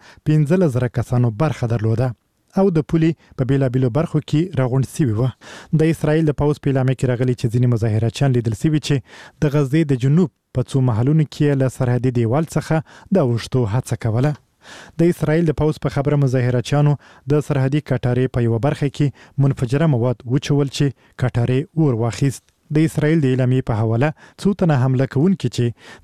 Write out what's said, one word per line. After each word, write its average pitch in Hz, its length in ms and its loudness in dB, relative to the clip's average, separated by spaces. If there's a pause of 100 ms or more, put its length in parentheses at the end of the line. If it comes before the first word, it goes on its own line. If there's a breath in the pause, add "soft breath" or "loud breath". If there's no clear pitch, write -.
(300 loud breath)
پنځلس 156 480 2
زره 123 220 0
کسانو 120 340 0 (100)
برخه 127 300 -2
درلوده. 113 360 0 (540)
او 196 140 2
د 147 120 -2
پولې 165 220 2 (300 soft breath)
په 120 100 -2
بیلابیلو 131 380 2 (100)
برخو 160 200 -2 (100)
کې 151 320 0
راغونډ 127 240 0 (100)
سوي 120 240 0
وه. 127 100 0 (500 loud breath)
د 160 140 2
اسرائیل 156 380 0
د 131 100 -8
پوځ 147 220 2
په 143 80 0
اعلامیه 131 280 0
کې 139 120 0
راغلي 123 280 0
چې - 140 -2
ځینې 123 220 2
مظاهره 110 420 0
چیان 139 220 2
لیدل 110 240 -2
سوي 156 240 0
چې 147 80 0 (500 loud breath)
د 143 100 0
غزې 147 260 2 (120)
د 120 100 -2
جنوب 147 300 2 (240)
په 127 40 0 (100)
څو 131 180 2
محلونو 131 400 2
کې 143 320 0
له 135 60 2 (100)
سرحدي 123 420 0
دیوال 123 360 0
څخه 160 200 -2 (400 loud breath)
د - 20 4 (120)
اوښتو 120 320 -2 (140)
هڅه 123 200 -4 (120)
کوله. 127 260 0 (640 loud breath)
د - 20 0 (120)
اسرائیل 156 340 0
د 147 140 0
پوځ 151 220 0
په 143 120 -4
خبره 147 200 0 (100)
مظاهره 123 440 0
چیانو 147 240 2 (380 loud breath)
د 147 160 2
سرحدي 139 420 0
کټارې 127 460 0
په 120 120 0
یوه 113 200 0
برخه 151 280 -2
کې 147 120 0 (380 loud breath)
منفجره 135 500 0
مواد 120 380 -2
وچول 143 340 0 (100)
چې 147 80 0 (360 soft breath)
کټارې 123 380 0 (220)
اور 143 120 2 (100)
واخیست. 120 400 -2 (320)
د 160 120 4
اسرائیل 151 360 0
د 127 80 2
اعلامیې 127 360 0
په 123 120 -2
حواله 117 300 2 (320 loud breath)
څو 196 80 2 (120)
تنه 165 220 2
حمله 131 300 0
کوونکي 151 420 0
چې 120 100 0 (380 loud breath)